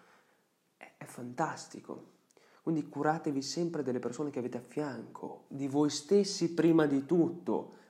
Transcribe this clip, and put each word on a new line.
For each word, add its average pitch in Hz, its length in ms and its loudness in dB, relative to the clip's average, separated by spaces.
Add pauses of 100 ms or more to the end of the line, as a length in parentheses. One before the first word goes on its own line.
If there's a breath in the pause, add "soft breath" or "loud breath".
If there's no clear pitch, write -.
(760 loud breath)
È, - 220 -20
è 151 60 -16
fantastico. - 1080 -8 (480 soft breath)
Quindi 156 260 -2
curatevi 147 540 0
sempre 170 400 -2
delle 123 180 -2
persone 143 300 -4
che 135 80 -8
avete 123 200 -4
a 117 40 -10
fianco, - 840 -8
di 139 200 -4
voi 147 200 4
stessi 196 640 2
prima 160 340 6
di 135 200 2
tutto, - 680 2 (180 loud breath)